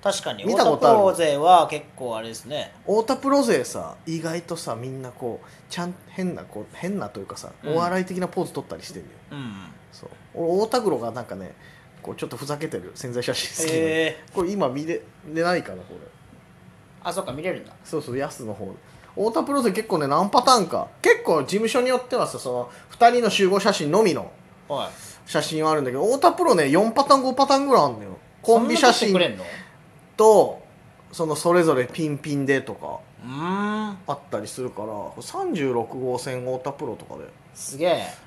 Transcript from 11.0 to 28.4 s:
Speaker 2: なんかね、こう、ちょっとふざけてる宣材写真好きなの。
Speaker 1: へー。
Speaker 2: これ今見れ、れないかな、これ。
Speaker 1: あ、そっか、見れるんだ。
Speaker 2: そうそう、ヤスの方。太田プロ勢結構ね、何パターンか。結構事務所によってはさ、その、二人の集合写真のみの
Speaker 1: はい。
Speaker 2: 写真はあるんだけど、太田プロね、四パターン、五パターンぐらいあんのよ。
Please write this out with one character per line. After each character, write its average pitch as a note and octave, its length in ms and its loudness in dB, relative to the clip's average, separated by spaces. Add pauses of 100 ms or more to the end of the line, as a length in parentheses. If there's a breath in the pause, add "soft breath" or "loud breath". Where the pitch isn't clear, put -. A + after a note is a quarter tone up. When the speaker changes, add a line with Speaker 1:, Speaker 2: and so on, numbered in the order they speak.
Speaker 2:
な A#2+ 100 -8
ん - 40 -8
か G2 100 -10
ね、 F2+ 180 -12 (480 loud breath)
こ - 80 -12
う、 - 60 -12
ち - 80 -8
ょ - 20 -10
っ - 20 -10
と C3 80 -12
ふ C#3+ 80 -12
ざ D3 140 -6
け D#3 80 -8
て B2+ 100 -8
る F2+ 200 -10
宣 B2 160 -12
材 A#2+ 100 -4
写 B2+ 100 -4
真 - 180 -6
好 D#3+ 200 -4
き - 20 -2
な D#3+ 60 0
の。 D#3+ 80 2
Speaker 1:
へ D#3+ 340 0 (100)
ー。 - 40 -20
Speaker 2:
こ G3 80 -2
れ F3 80 -2
今 F#3+ 180 0
見 C#3 160 -4
れ、 E3 160 -4 (320)
れ D#3+ 100 -2
な F3 140 0
い D3+ 60 -4
か - 80 -12
な、 F#2 140 -14
こ F2+ 100 -18
れ。 - 60 -18 (1040)
Speaker 1:
あ、 F3 80 -6
そ F#3 100 -6
っ - 20 -8
か、 D#3 60 -10
見 D3 140 -10
れ F#3 80 -4
る - 80 -10
ん - 40 -18
だ。 - 80 -20 (120)
Speaker 2:
そ D#3+ 140 -6
う C3+ 40 -6
そ B2 100 -10
う、 B2+ 60 -4
ヤ C#3 100 -4
ス - 120 -14
の A2 120 -10
方。 F#2+ 220 -12 (400 loud breath)
太 G#3+ 160 0
田 D#4+ 140 -2
プ C#4 100 -4
ロ C#4 80 2
勢 A#3 80 2
結 A3 180 -4
構 F#3+ 100 0
ね、 C#3+ 100 0
何 E3 200 2
パ G3 140 4
タ - 100 4
ー B3 60 6
ン F#3 80 0
か。 - 220 -4 (120)
結 G#4+ 220 4
構 D#3 220 2
事 B2 40 -12
務 G#3 180 0
所 A#3+ 140 0
に B3 80 0
よ B3+ 80 2
っ B3 80 -4
て E3+ 120 -6
は E3 100 0
さ、 - 120 -10
そ B2+ 140 -6
の、 B2 180 -4 (200 loud breath)
二 A#3 220 8
人 B3 100 2
の G#3+ 80 2
集 F#3+ 180 4
合 G3 100 4
写 G3 140 2
真 D3+ 180 -2
の F#3+ 120 4
み F#3+ 100 4
の G2+ 180 -6 (380)
Speaker 1:
は A#2+ 200 -6
い。 - 20 -12 (400 loud breath)
Speaker 2:
写 D#3+ 100 0
真 D#3 240 -4
は D#3 60 2
あ D#3+ 60 4
る D#3 40 0
ん C#3 40 -2
だ B2+ 60 -2
け B2 60 -6
ど、 C#3+ 80 -2
太 B3 140 2
田 E4+ 140 6
プ F4+ 120 -2
ロ C#4 100 6
ね、 D#3 140 2
四 G3 240 4
パ C#4 120 2
タ C#4 100 6
ー - 20 6
ン、 C4+ 60 2
五 B3+ 100 -2
パ C#4 140 2
タ C#4 80 4
ー C4+ 60 4
ン C#4 80 -2
ぐ C4 60 4
ら G3+ 60 8
い D3+ 40 6
あ C#3 40 2
ん A#2+ 60 -4
の G#2 80 -14
よ。 F#2+ 160 -16 (240)